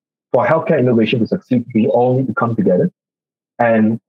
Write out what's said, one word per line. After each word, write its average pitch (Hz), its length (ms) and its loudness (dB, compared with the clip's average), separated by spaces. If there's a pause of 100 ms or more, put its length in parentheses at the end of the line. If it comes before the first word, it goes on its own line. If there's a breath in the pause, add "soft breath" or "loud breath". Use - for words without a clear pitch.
(320)
for 123 120 -2
healthcare 160 360 0
innovation 117 400 0
to 104 80 0
succeed, - 440 -4
we 110 140 0
all 123 320 2
need 131 80 -2
to 120 80 -6
come 117 220 -2
together. 98 340 2 (680)
And 113 480 2